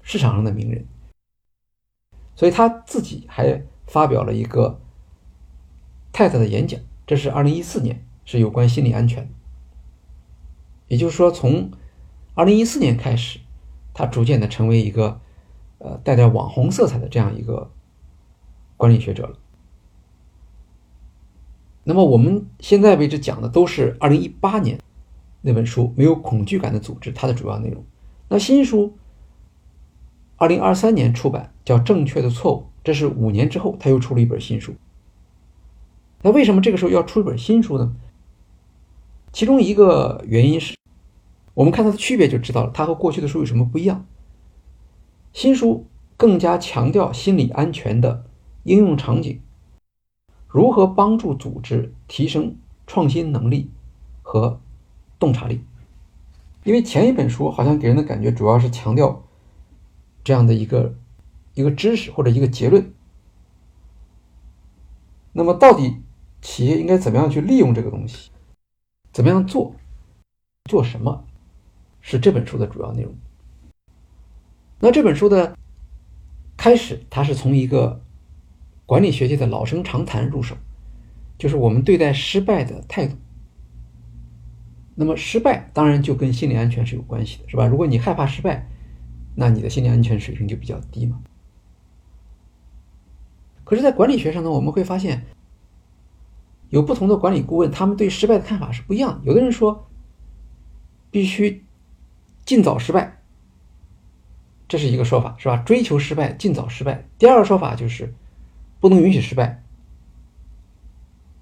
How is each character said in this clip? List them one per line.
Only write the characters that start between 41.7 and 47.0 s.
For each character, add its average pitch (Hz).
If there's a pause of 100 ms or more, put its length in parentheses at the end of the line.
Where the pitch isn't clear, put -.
看 226
它 214
的 202
区 -
别 165
就 123
知 120
道 117
了， 117
它 156
和 165
过 160
去 143
的 151
书 160
有 143
什 117
么 120
不 135
一 170
样。 190 (1300)
新 262
书 233 (280)
更 196
加 175
强 127
调 190